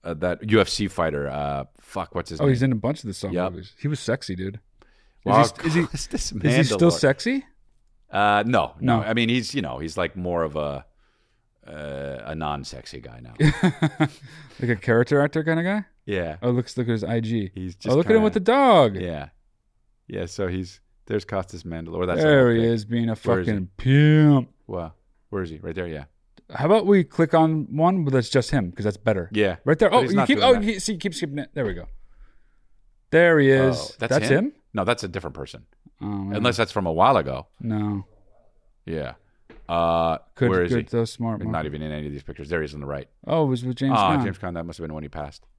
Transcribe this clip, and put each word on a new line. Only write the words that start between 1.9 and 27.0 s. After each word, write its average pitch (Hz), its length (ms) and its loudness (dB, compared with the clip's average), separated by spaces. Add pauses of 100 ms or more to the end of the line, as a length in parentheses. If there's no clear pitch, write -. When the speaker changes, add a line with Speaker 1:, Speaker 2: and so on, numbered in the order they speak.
Speaker 1:
what's 85 160 -6
his 80 120 -6
Speaker 2:
Oh, - 20 0
Speaker 1:
name? 143 80 4
Speaker 2:
he's 120 100 2
in 131 120 2
a - 20 0
bunch 120 240 -4
of - 80 -12
the 98 60 -8
Saw 98 160 -10
Speaker 1:
Yep. 90 240 -4
Speaker 2:
movies. 85 260 -16
He 143 80 -6
was 147 140 -6
sexy, 113 340 -4
dude. 95 200 -10
Is 107 40 -16 (640)
Speaker 1:
Wow, 107 220 6 (160)
Speaker 2:
he, 165 60 -2
is 156 80 0
he, 170 100 2
Speaker 1:
<laughs> - 0 -
Costas - 480 -8
Speaker 2:
is 120 240 2
he 131 60 4
still 110 140 2 (140)
Speaker 1:
Mandylor. - 0 -
Speaker 2:
sexy? 170 540 0 (680)
Speaker 1:
Uh, 104 340 2
no, 107 360 0
no. 117 180 2
Speaker 2:
No. 110 60 -4
Speaker 1:
I 110 80 -2
mean, 113 160 0
he's, 123 260 -2
you 135 60 -2
know, 65 180 -8
he's, 78 180 -10
like, 87 200 -4
more 87 260 -2
of 76 140 -6
a, 71 280 -6 (800)
uh, 69 600 -12
a 78 100 -10
non-sexy 71 640 -10
guy 60 220 -18
now. 117 180 -20
Speaker 2:
<laughs> 151 680 0 (540)
Like 120 100 -2
a 113 40 2
character 120 460 2
actor 143 200 -2
kinda 160 220 0
guy? 196 220 -2 (200)
Speaker 1:
Yeah. 87 360 -4
Speaker 2:
Oh, 123 100 0
looks, 123 240 -2
look 123 140 -4
at - 20 0
his 110 140 -2
I 117 160 -2
G. 110 340 -4
Speaker 1:
He's 92 200 -10
Speaker 2:
Oh, - 40 -20
Speaker 1:
just 123 160 0
Speaker 2:
look 170 120 2
at - 40 4
him 220 60 8
Speaker 1:
kinda 214 80 6
Speaker 2:
with 214 80 0
the 220 80 2
dog. 196 560 6
Speaker 1:
Yeah. 82 320 -6 (760)
Yeah, 92 200 -8
so 95 240 -6
he's, 92 320 -8 (240)
there's 107 180 -4
Costas 92 400 -8
Mandylor. 82 440 -6
That's 90 140 -2
Speaker 2:
There 139 300 6
Speaker 1:
a 117 40 2
Speaker 2:
he 117 60 2
Speaker 1:
pic. 113 100 2
Speaker 2:
is, 110 120 -2
being 113 260 -2
a 110 60 -2
Speaker 1:
Where 95 240 0
is 87 80 -4
he? 110 60 -2
Speaker 2:
fucking 95 240 -4
pimp. 147 720 6 (180)
Speaker 1:
Wow. 85 260 -8 (360)
Where 98 140 -4
is 82 80 -8
he? 78 80 -14
Right 82 160 -10
there, 90 120 -6
yeah. 76 180 -10 (480)
Speaker 2:
How 127 120 -4
about 190 220 4
we 196 180 6